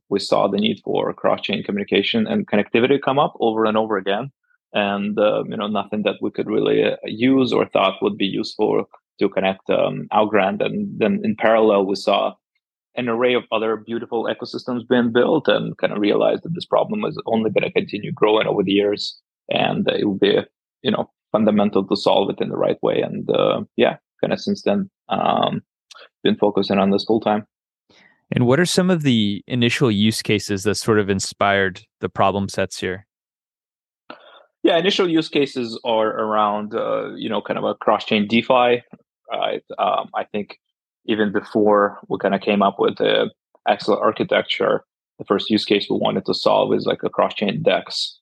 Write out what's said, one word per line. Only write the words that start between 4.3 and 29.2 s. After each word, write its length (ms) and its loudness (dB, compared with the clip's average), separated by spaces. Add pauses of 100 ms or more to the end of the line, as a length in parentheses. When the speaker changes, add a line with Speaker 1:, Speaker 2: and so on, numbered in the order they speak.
Speaker 1:
And, 440 -2
uh, 300 2
you 80 -8
know, 120 -4
nothing 360 -4
that 180 -2
we 80 -4
could 180 -6
really, 360 2
uh, 220 0
use 480 2
or 140 -4
thought 340 0
would 160 -2
be 100 -2
useful 560 -2 (360)
to 100 0
connect, 400 -2
um, 420 -2
Algorand. 480 2
And 400 -4
then 240 0
in 140 -2
parallel, 480 4
we 100 -2
saw 380 0 (640)
an 120 -4
array 260 0
of 160 0
other 280 -2
beautiful 480 -6
ecosystems 600 -8
being 280 2
built 340 2
and 300 0
kinda 200 -2
realized 460 0
that 100 -8
this 120 -8
problem 400 0
is 120 -6 (100)
only 220 0
gonna 220 0
continue 400 -4
growing 340 4
over 160 2
the 120 0
years. 480 0 (280)
And 380 0
it 180 0
would 140 -2
be, 240 4 (380)
you 100 -2
know, 180 -2 (220)
fundamental 540 2
to 100 0
solve 360 2
it 100 -10
in 80 -2
the 80 -6
right 240 0
way. 200 0
And, 280 -4
uh, 320 2 (160)
yeah, 200 2 (220)
kinda 180 -2
since 260 -6
then, 260 0 (180)
um, 540 0 (640)
been 120 2
focusing 440 0
on 100 2
this 160 0
full 160 0
time. 240 0 (840)
Speaker 2:
And 160 2
what 120 4
are 60 2
some 240 2
of 140 2
the 440 2